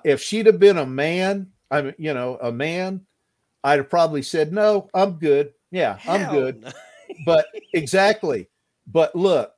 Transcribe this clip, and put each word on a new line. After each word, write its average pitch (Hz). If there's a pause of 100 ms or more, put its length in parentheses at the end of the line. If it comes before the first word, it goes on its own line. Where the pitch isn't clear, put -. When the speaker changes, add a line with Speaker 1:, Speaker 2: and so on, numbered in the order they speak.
Speaker 1:
if 139
she'd 214
have 190
been 196
a 139
man, 180 (200)
I 147
mean, 139
you 156
know, 123
a 120
man, 180 (600)
I'd 143
have 135
probably 160
said, 156
"No, 208
I'm 190
good. 147 (200)
Yeah, 127
I'm 190
Speaker 2:
Hell 156
Speaker 1:
good." 131
Speaker 2:
no. 123
<laughs> - (440)
Speaker 1:
But 160 (260)
exactly. 180 (380)
But 156
look, 170